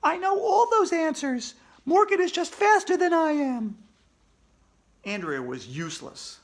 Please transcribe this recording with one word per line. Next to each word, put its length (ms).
I 160
know 220
all 320
those 220
answers. 600
Morgan 360
is 100
just 220
faster 440
than 160
I 180
am. 460
Andrea 360
was 260
useless. 760